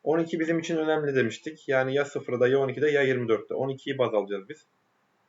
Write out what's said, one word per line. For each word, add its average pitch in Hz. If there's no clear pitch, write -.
On 165
iki 165
bizim 160
için 165
önemli 156
demiştik. 131
Yani 131
ya 143
sıfırda 123
ya 135
on 135
ikide 131
ya 143
yirmi 123
dörtte. 110
On 131
ikiyi 135
baz 113
alacağız 98
biz. -